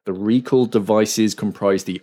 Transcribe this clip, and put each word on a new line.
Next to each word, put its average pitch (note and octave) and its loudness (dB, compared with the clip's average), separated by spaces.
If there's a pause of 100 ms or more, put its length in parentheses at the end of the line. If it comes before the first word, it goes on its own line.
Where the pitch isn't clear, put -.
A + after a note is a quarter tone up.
The G2 -6
recall A#2+ 2
devices G#2+ 2
comprise G2 -2
the F#2 -8